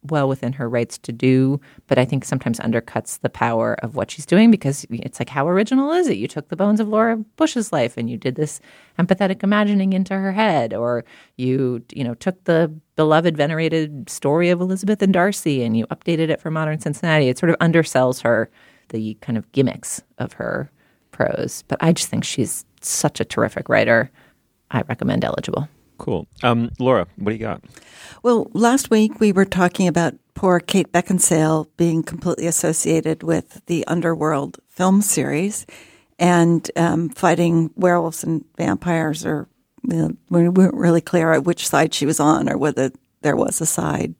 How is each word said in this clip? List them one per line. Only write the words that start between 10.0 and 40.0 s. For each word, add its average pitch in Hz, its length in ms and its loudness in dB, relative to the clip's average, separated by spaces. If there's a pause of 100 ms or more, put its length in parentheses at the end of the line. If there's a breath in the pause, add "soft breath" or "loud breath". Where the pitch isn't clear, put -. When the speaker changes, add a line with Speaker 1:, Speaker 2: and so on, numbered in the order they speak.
Speaker 1:
her 190 200 -2
head, 160 400 0
or 117 320 -2 (320 soft breath)
you, 127 560 -2
you 139 100 -6
know, 120 120 -4
took - 280 -6
the 165 260 2 (280)
beloved, 160 400 4
venerated 156 720 -2
story 165 400 0
of 175 100 2
Elizabeth 190 420 -2
and 196 120 4
Darcy 180 500 0
and 113 140 0
you 113 100 -2
updated 160 400 -2
it 156 140 -2
for 160 100 -6
modern 156 300 -4
Cincinnati. 156 480 0
It 127 80 -2
sort 170 140 2
of 170 80 2
undersells 151 640 2
her, 113 260 2 (400 soft breath)
the 110 320 -6
kind 113 160 -6
of 101 160 -8
gimmicks - 500 -2 (140)
of - 160 -8
her 131 360 -6 (420)
prose. - 580 -4
But - 120 -4
I 165 120 4
just - 160 -2
think - 160 -4
she's - 400 -6 (160)
such - 400 -4
a - 40 -2
terrific - 440 -4
writer. 113 420 2 (580 soft breath)
I 127 120 -2
recommend - 420 -2
Eligible. - 460 -4 (300)
Speaker 2:
Cool. 87 280 -6 (140)
Um, 117 380 0
Laura, 123 280 2 (100)
what 101 120 -4
do 110 60 -4
you 107 40 -14
got? - 240 -6 (600 loud breath)
Speaker 3:
Well, 233 300 2
last 240 360 2
week 214 300 2
we 214 120 4
were 190 140 4
talking 185 420 0
about 165 280 0 (180)
poor 180 260 2
Kate 170 320 0
Beckinsale 160 760 2 (100)
being 165 260 2
completely 165 440 -4
associated 160 760 -2
with - 460 -4
the 170 200 -2
Underworld 156 720 -2 (100)
film 190 340 2
series 156 680 -2 (500 loud breath)
and, 170 580 4
um, 170 340 0
fighting 170 680 2
werewolves 175 480 0
and 160 200 -4 (140)
vampires, 160 640 -2
or, 156 240 -4 (360)
you 170 120 -2
know, 160 160 0 (180)